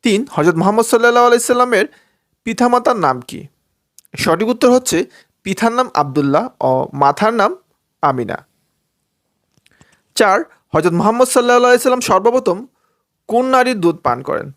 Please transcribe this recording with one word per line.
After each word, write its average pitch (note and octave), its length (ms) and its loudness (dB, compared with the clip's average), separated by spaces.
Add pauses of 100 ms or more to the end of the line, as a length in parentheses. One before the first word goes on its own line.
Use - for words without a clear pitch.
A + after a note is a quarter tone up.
তিন, A3+ 280 0
হযরত D#3+ 240 0
মুহাম্মদ G#3 300 0
সাল্লাল্লাহু A#3+ 420 4
আলাইহি B3 180 2
সাল্লামের B3 420 0 (580)
পিতামাতার A#3+ 520 0
নাম C3+ 240 -2
কি? - 260 -18 (680)
সঠিক F3+ 320 -2
উত্তর B3 220 0
হচ্ছে B3 340 0 (380)
পিতার A3 300 -2
নাম B3 220 -4
আব্দুল্লাহ C#3+ 540 0 (120)
ও C3 320 -2
মাতার C#3+ 420 0
নাম D#4+ 220 0 (460)
আমিনা। B2+ 440 -4 (1700)
চার, G3+ 260 2 (280)
হযরত D#3+ 240 0
মুহাম্মদ A3+ 360 0
সাল্লাল্লাহু B3 360 2
আলাইহি B3 180 4
সাল্লাম B3+ 180 0
সর্বপ্রথম A3+ 680 -2 (600)
কোন A#3+ 180 0
নারীর B3+ 340 0
দুধ E3 220 0
পান B2 200 -4
করেন? C#3+ 340 -8